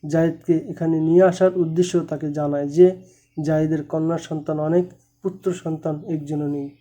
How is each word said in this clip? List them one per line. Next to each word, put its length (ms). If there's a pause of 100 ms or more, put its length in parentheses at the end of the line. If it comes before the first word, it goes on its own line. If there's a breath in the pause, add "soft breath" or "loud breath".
জারিদকে 460
এখানে 460
নিয়ে 240
আসার 340
উদ্দেশ্য 420
তাকে 320
জানায় 380
যে 260 (460 soft breath)
জারিদের 420
কন্যা 340
সন্তান 420
অনেক, 260 (380)
পুত্র 300
সন্তান 540
একজনও 400
নেই। 220 (120)